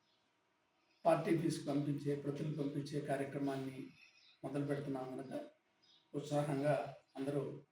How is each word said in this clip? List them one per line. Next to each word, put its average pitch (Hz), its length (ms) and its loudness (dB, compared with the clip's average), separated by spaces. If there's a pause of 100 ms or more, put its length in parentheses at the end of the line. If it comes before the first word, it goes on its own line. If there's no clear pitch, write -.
(1040)
పార్టీ 160 320 6
ఆఫీస్కి 151 280 0
పంపించే, 143 500 0
ప్రతులు 143 480 -2
పంపించే 143 380 -2
కార్యక్రమాన్ని 135 920 -2 (500)
మొదలు 139 220 -2
పెడుతున్నాం 131 520 -2
కనుక - 320 -8 (640)
ఉత్సాహంగా 147 800 2 (220)
అందరూ 135 540 -2